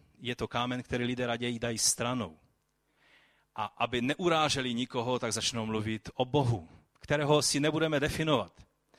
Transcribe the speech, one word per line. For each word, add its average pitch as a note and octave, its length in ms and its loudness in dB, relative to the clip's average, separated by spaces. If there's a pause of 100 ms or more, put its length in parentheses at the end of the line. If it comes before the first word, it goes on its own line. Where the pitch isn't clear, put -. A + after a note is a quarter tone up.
(200)
je A#2+ 160 -6
to A2+ 120 -4
kámen, B2 360 -2
který B2 200 -2
lidé B2 240 -2
raději A#2+ 320 -2
dají A#2 180 -4
stranou. A#2 600 -2 (1160)
A G#2+ 100 -4
aby A#2 360 -2
neuráželi C#3 720 2
nikoho, B2 460 -2
tak A2+ 140 -2
začnou A2+ 320 -2
mluvit A2 480 -4
o B2+ 120 0
Bohu, B2 440 2 (300)
kterého D3+ 420 4
si C#3+ 180 2
nebudeme D#3 400 2
definovat. D3 520 0 (480)